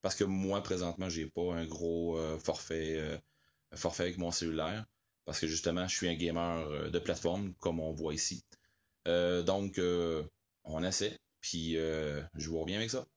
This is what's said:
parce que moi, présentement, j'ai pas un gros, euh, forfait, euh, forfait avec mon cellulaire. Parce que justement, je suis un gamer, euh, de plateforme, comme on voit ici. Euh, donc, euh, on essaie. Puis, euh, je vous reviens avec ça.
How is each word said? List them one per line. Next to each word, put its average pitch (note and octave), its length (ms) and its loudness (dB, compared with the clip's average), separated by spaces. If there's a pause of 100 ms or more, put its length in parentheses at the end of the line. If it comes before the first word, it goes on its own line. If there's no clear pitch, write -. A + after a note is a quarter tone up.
parce F#2+ 120 0
que G#2 100 4
moi, F#2+ 380 2
présentement, F2+ 480 -2
j'ai D#2+ 160 -2
pas F2 280 0
un E2 120 -2
gros, E2 520 0
euh, D#2+ 200 0
forfait, D#2+ 600 -2
euh, D2+ 200 -2 (560)
forfait F2 300 -2
avec F2+ 140 -2
mon E2+ 120 0
cellulaire. E2 560 -2 (400)
Parce D2 120 -4
que - 80 0
justement, E2+ 400 0
je - 100 -2
suis F2+ 120 2
un E2+ 60 2
gamer, E2+ 520 0
euh, D2+ 240 -2
de F2 80 2
plateforme, F2+ 640 0
comme E2 200 0
on D#2 120 0
voit D#2 220 -2
ici. - 280 -2 (640)
Euh, F2 360 4
donc, F#2+ 360 2
euh, E2+ 460 2 (400)
on D#2 180 -2
essaie. F#2+ 360 0 (220)
Puis, E2 360 -2
euh, D#2 460 0 (120)
je D#2 140 -6
vous E2 120 0
reviens F2+ 180 0
avec A2+ 120 -2
ça. B2+ 160 -2 (100)